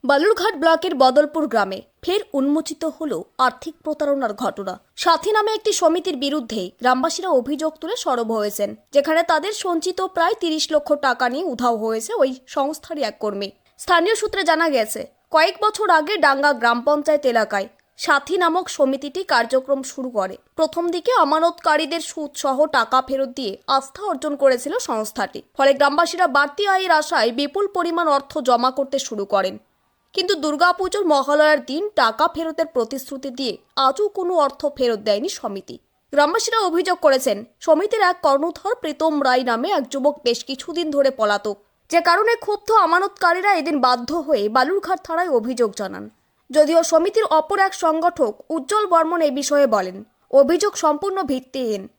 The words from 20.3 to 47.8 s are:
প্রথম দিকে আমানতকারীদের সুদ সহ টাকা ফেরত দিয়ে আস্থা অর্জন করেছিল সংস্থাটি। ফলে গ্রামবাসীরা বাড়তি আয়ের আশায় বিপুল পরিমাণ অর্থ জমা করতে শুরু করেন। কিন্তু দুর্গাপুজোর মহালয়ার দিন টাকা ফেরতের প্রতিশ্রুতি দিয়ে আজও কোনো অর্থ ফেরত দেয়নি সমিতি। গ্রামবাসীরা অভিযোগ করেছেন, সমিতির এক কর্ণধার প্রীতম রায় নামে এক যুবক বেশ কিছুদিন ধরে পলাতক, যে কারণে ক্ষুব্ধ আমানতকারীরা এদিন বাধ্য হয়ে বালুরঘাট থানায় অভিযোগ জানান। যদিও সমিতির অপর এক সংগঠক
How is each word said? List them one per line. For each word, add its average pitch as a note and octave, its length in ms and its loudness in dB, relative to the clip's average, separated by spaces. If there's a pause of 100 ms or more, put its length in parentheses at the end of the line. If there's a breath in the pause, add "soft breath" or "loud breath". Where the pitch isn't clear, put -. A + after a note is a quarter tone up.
প্রথম E4 340 -2
দিকে F4 300 -2
আমানতকারীদের D#4+ 800 0
সুদ D4+ 380 -10
সহ C#4 280 0
টাকা C4 360 0
ফেরত C4+ 280 -4
দিয়ে A#3+ 280 -8 (100)
আস্থা C4+ 360 -4
অর্জন D4+ 320 -4
করেছিল C#4 440 0
সংস্থাটি। G#3+ 640 -6 (160)
ফলে C4+ 160 4
গ্রামবাসীরা E4 540 2
বাড়তি C#4+ 400 0
আয়ের F#4+ 240 2
আশায় D4+ 400 2
বিপুল C#4+ 360 -2
পরিমাণ F4 400 -2
অর্থ C#4 300 0
জমা B3 340 2
করতে C4+ 280 -4
শুরু G#3 260 -8
করেন। G3 320 -2 (560)
কিন্তু F#4+ 220 -2
দুর্গাপুজোর F4 680 0
মহালয়ার D4+ 600 2
দিন F4 300 -6
টাকা C#4+ 320 2
ফেরতের D#4+ 380 -4
প্রতিশ্রুতি C4+ 640 -6
দিয়ে B3 280 -6 (180)
আজও C4+ 340 0
কোনো F#4 260 -4
অর্থ C#4+ 300 0 (120)
ফেরত A#3 220 0
দেয়নি G#3+ 300 -2
সমিতি। - 480 -10 (340)
গ্রামবাসীরা G#4+ 480 2
অভিযোগ F4+ 400 0
করেছেন, C4 440 2 (160)
সমিতির G4+ 420 2
এক F4+ 200 2
কর্ণধার E4 540 0
প্রীতম D4+ 480 0
রায় B3+ 200 4
নামে A#3+ 260 -2
এক D#4 200 -2
যুবক C#4+ 340 0
বেশ A#3+ 200 0
কিছুদিন D4+ 480 -6
ধরে C#4 200 2
পলাতক, G#3 460 -2 (320)
যে E4+ 120 2
কারণে G4+ 340 4
ক্ষুব্ধ G#4 360 -4
আমানতকারীরা F#4 840 2
এদিন D4 260 -2
বাধ্য B3 320 0
হয়ে C4+ 360 0
বালুরঘাট E4 540 0
থানায় E4 260 -2
অভিযোগ A#3 460 0
জানান। G3 340 -10 (420)
যদিও D#4 320 4
সমিতির E4+ 400 2
অপর D#4 360 0
এক F#4+ 140 2
সংগঠক D#4+ 760 -2